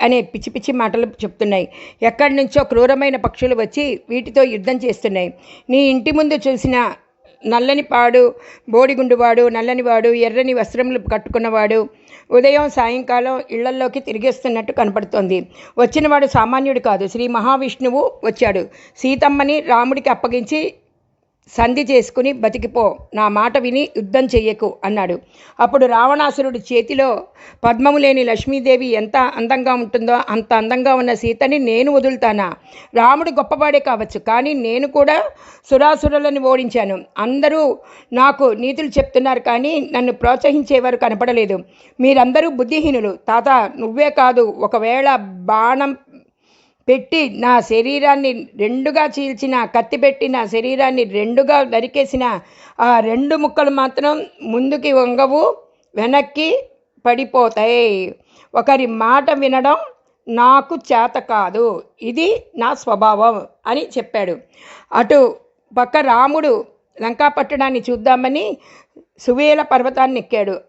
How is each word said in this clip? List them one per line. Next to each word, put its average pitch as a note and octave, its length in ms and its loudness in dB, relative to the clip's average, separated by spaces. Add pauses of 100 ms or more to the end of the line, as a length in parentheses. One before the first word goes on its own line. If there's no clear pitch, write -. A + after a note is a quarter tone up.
అనే B3 180 2
పిచ్చి - 300 -10
పిచ్చి C4+ 220 -6
మాటలు A#3 340 -2
చెప్తున్నాయి. G3+ 600 -4 (340)
ఎక్కడి C4+ 320 2
నుంచో C#4 300 0
క్రూరమైన C4+ 520 2
పక్షులు A#3+ 380 -2
వచ్చి A3+ 540 -4
వీటితో A#3+ 340 0
యుద్ధం A#3 340 -2
చేస్తున్నాయి. G3 580 -4 (360)
నీ B3+ 80 4
ఇంటి C4+ 320 2
ముందు D4+ 240 2
చూసిన B3 580 0 (540)
నల్లని B3+ 360 0
పాడు, A#3+ 520 4 (340)
బోడిగుండువాడు, A#3+ 800 2
నల్లనివాడు, A#3 600 0
ఎర్రని A#3+ 460 0
వస్త్రములు B3 440 -2
కట్టుకున్నవాడు A3 920 -2 (420)
ఉదయం C#4 400 4
సాయంకాలం B3+ 800 -2
ఇళ్లల్లోకి B3+ 500 -4
తిరిగేస్తున్నట్టు A3+ 720 -4
కనపడుతోంది. G3 760 -2 (300)
వచ్చినవాడు D4 480 2
సామాన్యుడు C4 520 0
కాదు, G3 280 -2
శ్రీ A#3+ 220 -6
మహావిష్ణువు B3+ 840 -2 (120)
వచ్చాడు. G#3 420 -2 (300)
సీతమ్మని C#4+ 640 0
రాముడికి B3+ 500 2
అప్పగించి B3 640 -4 (760)
సంధి A#3+ 340 0
చేసుకుని B3+ 500 0
బతికిపో, A3 640 -2 (160)
నా G#3+ 140 0
మాట G#3+ 300 0
విని B3+ 380 -2
యుద్ధం A3 280 0
చెయ్యకు G#3+ 600 -2
అన్నాడు. G3 340 -4 (420)
అప్పుడు B3+ 260 4
రావణాసురుడి C4 720 0
చేతిలో A#3+ 680 -2 (380)
పద్మము C4 340 2
లేని C4+ 260 2
లక్ష్మీదేవి B3+ 640 0
ఎంత G#3+ 300 -2
అందంగా B3+ 580 0
ఉంటుందో A#3+ 440 -2 (100)
అంత A3 240 -4
అందంగా B3+ 420 2
ఉన్న B3 200 0
సీతని A#3 440 -2
నేను B3+ 340 0
వదులుతానా? A3+ 640 0 (400)
రాముడు C#4 360 4
గొప్పవాడే C#4+ 480 0
కావచ్చు, A3 420 -6
కానీ B3 320 -2
నేను B3+ 360 -4
కూడా D4+ 420 0 (400)
సురాసురులను D4 680 2
ఓడించాను. A#3+ 640 0 (140)
అందరూ C#4 600 0 (340)
నాకు C#4 320 2
నీతులు B3+ 440 -2
చెప్తున్నారు, C4 520 -2
కానీ C4+ 520 -2
నన్ను B3 200 -2
ప్రోత్సహించేవారు B3+ 840 0
కనపడలేదు. A3 640 -2 (420)
మీరందరూ C4+ 500 4
బుద్ధిహీనులు. B3 680 -2 (100)
తాత, A3 200 0 (280)
నువ్వే A#3 340 -2
కాదు, B3+ 300 2
ఒకవేళ A#3 760 0
బాణం A3 800 -2 (920)
పెట్టి C4 420 0
నా A#3+ 300 2
శరీరాన్ని C4+ 960 0
రెండుగా C4 500 -2
చీల్చిన, C4+ 580 -4
కత్తి A#3 320 -2
పెట్టి C4+ 320 0
నా B3+ 160 -4
శరీరాన్ని B3+ 600 -2
రెండుగా A#3+ 580 0
నరికేసిన, B3+ 800 -2 (400)
ఆ A#3 200 4
రెండు B3+ 360 0
ముక్కలు D4 340 0
మాత్రం C#4 560 -2 (160)
ముందుకి C4 500 -2
వంగవు, C4 640 0 (400)
వెనక్కి C#4+ 720 -2 (380)
పడిపోతాయి. A#3 1080 0 (400)
ఒకరి C4 320 2
మాట A#3+ 440 0
వినడం C4+ 460 2 (520)
నాకు C4 480 2
చేత B3 420 0
కాదు, G#3 640 -2 (200)
ఇది D4+ 420 -2 (120)
నా B3 180 -2
స్వభావం G#3+ 680 0 (240)
అని B3+ 200 -4 (120)
చెప్పాడు. G3+ 380 -4 (560)
అటు A#3+ 440 4 (420)
పక్క B3 180 0
రాముడు C#4 680 2 (380)
లంకా A#3 260 0
పట్టణాన్ని C4+ 600 -2
చూద్దామని C4 680 0 (600)
సువేల D4 440 2
పర్వతాన్ని C4 560 0
ఎక్కాడు. G3+ 500 -4